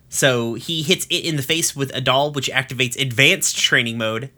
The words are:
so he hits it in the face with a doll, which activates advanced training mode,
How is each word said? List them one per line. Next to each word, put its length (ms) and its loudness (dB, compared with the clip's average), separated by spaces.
so 460 2
he 280 -6
hits 280 2
it 140 -2
in 120 -2
the 60 -2
face 340 -2
with 180 -2
a 60 -4
doll, 320 2
which 180 -4
activates 500 -2
advanced 560 2
training 420 0
mode, 400 -2